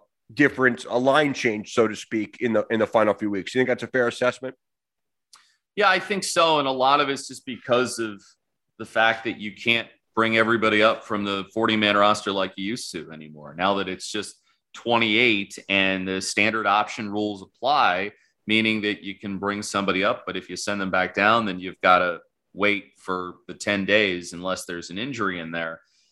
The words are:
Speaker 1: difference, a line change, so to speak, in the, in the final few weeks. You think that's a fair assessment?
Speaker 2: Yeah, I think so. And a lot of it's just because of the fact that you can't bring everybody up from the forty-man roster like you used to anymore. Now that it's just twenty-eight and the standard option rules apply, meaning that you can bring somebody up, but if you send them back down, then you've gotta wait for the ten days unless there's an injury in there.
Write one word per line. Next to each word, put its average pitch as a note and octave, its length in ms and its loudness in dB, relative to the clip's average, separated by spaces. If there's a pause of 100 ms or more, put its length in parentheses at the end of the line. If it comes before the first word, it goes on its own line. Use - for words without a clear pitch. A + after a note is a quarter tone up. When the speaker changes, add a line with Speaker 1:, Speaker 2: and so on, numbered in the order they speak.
(340)
Speaker 1:
difference, B2+ 500 2
a A2+ 140 -2
line C#3 340 4
change, G#2+ 400 -2
so A2+ 160 4
to G#2 80 -6
speak, G#2+ 440 -6
in A#2+ 120 0
the, G#2+ 160 2
in A2+ 100 0
the G#2+ 80 2
final G#2+ 280 4
few G#2+ 160 -4
weeks. G2 240 -6
You B2+ 60 2
think B2 80 2
that's A#2+ 160 -2
a - 20 -6
fair B2 200 0
assessment? B2 480 -4 (1200)
Speaker 2:
Yeah, G3+ 120 4
I F#3 100 4
think F#3+ 260 -4
so. E3 340 4
And C#3 100 0
a C3+ 40 0
lot C3 280 4
of C#3 80 0
it's C3+ 180 -6
just - 200 -16
because A#2+ 520 0
of G#2+ 220 -8 (580)
the A2 60 -12
fact A2+ 400 2
that A#2 140 -6
you G2+ 160 -10
can't A#2 340 -2 (280)
bring A2+ 200 2
everybody A2 440 4
up A2 220 4
from G#2 220 -4
the G2 280 -4
forty-man G#2+ 440 2
roster G#2 340 2
like F#2+ 240 -2
you G2 100 -8
used A2+ 280 -8
to D#2 180 -12
anymore. D2+ 480 -18
Now F#2+ 160 2
that G2 140 -4
it's F#2 200 -10
just - 280 -8 (360)
twenty-eight A2+ 840 0 (100)
and F#2+ 380 0
the F#2+ 140 -4
standard G#2+ 480 -2
option G#2 420 0
rules G#2 320 -4
apply, G#2 720 0 (340)
meaning A2 360 2
that G#2 200 -4
you F#2+ 160 -12
can G2 200 -10
bring G2+ 220 -4
somebody G2 440 0
up, A#2+ 200 0
but F#2 120 -8
if F#2 120 -10
you F2+ 60 -12
send G2+ 260 -6
them F#2+ 120 -4
back F#2 220 0
down, A2 320 2
then F#2 120 -6
you've F2+ 220 -12
gotta F2+ 400 4 (320)
wait G2 440 -2
for F2+ 380 -8 (140)
the F2+ 60 -14
ten G2+ 300 -2
days F#2+ 480 2
unless F2+ 340 -6
there's E2+ 240 -10
an F2 80 -10
injury A2 420 -6
in E2 100 -10
there. E2 300 -8 (320)